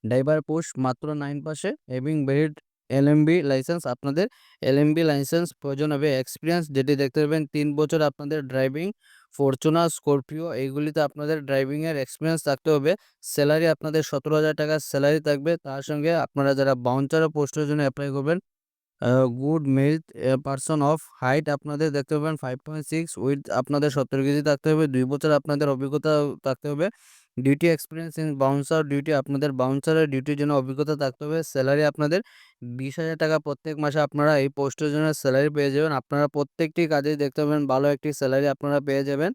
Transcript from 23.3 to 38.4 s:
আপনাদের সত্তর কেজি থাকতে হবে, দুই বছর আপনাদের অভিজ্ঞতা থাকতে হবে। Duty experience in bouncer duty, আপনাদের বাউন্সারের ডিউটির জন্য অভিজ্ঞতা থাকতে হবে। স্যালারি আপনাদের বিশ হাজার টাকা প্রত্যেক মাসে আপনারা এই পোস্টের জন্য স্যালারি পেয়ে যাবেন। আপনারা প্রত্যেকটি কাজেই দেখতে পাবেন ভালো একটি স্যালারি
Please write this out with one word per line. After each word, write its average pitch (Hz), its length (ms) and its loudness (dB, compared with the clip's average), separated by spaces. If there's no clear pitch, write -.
আপনাদের 143 400 0
সত্তর 135 340 -2
কেজি 143 200 2
থাকতে 147 260 0
হবে, 156 180 4
দুই 127 240 2
বছর 147 200 -2
আপনাদের 147 380 0
অভিজ্ঞতা 139 420 -2
থাকতে 135 260 -4
হবে। 147 180 -2
Duty 139 300 2
experience 160 500 -2
in 156 180 -2
bouncer 139 480 0
duty, 143 300 -2
আপনাদের 139 380 -2
বাউন্সারের 139 580 2
ডিউটির 139 300 -2
জন্য 147 140 0
অভিজ্ঞতা 135 420 -2
থাকতে 139 280 -4
হবে। 156 200 -4
স্যালারি 139 400 2
আপনাদের 156 360 2
বিশ 123 380 -8
হাজার 160 180 -4
টাকা 156 220 2
প্রত্যেক 151 400 -6
মাসে 151 200 0
আপনারা 147 400 2
এই 139 100 2
পোস্টের 139 420 -2
জন্য 151 220 0
স্যালারি 139 360 2
পেয়ে 143 220 0
যাবেন। 151 200 0
আপনারা 143 360 0
প্রত্যেকটি 156 600 -2
কাজেই 151 360 0
দেখতে 139 180 -2
পাবেন 147 260 0
ভালো 135 200 2
একটি 147 260 0
স্যালারি 139 340 0